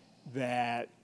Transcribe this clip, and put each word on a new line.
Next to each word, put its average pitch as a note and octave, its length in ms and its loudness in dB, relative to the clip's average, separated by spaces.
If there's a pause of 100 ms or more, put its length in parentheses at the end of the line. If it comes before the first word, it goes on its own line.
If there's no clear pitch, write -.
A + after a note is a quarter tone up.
(340)
that A#2+ 560 0 (140)